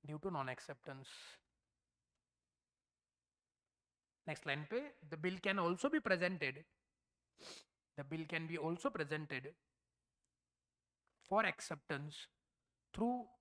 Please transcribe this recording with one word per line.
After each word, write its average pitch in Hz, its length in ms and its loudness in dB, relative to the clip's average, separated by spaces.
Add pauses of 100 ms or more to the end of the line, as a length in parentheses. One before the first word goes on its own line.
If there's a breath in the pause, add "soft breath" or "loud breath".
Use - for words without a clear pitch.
due 151 160 -6
to 196 80 0
non-acceptance. 135 760 -4 (3250)
Next 156 200 -4
line 147 240 2
पे, 240 120 0 (280)
the 160 80 -6
bill 180 240 0
can 196 180 4
also 180 300 4
be 302 100 4
presented, 170 640 2 (1300 loud breath)
the 143 60 -4
bill 160 240 -4
can 160 200 -2
be 165 100 -2
also 165 320 2
presented 147 600 -2 (1800)
for 208 180 6
acceptance 143 720 -4 (760)
through 247 320 0 (160)